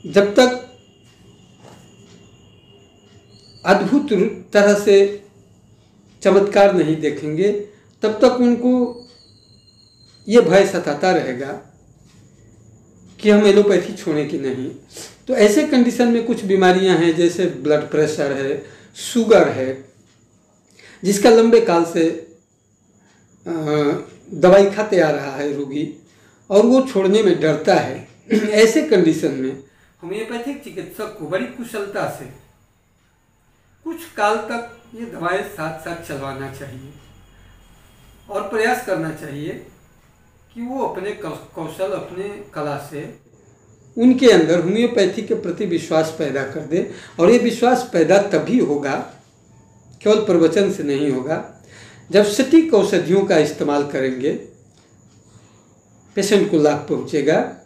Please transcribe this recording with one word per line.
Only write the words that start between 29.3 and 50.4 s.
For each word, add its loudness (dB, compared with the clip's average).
में -8
homeopathic -10
चिकित्सक -14
को -12
बड़ी -6
कुशलता -10
से -14
कुछ -12
काल -2
तक -10
ये -12
दवाएं -6
साथ -12
साथ -14
चलवाना -12
चाहिए -18
और -8
प्रयास -4
करना -6
चाहिए -12
कि -14
वो -6
अपने -8
कौ-, -14
कौशल, -8
अपने -12
कला -8
से -14
उनके 4
अंदर 2
homeopathy 0
के -4
प्रति -6
विश्वास -4
पैदा -4
कर -10
दे। -6
और 6
ये 6
विश्वास 0
पैदा 4
तभी 0
होगा, -2
केवल 2
प्रवचन 2